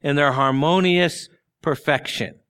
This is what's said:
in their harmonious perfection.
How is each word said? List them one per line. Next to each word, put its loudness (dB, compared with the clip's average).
in -2
their 2
harmonious 0
perfection. -4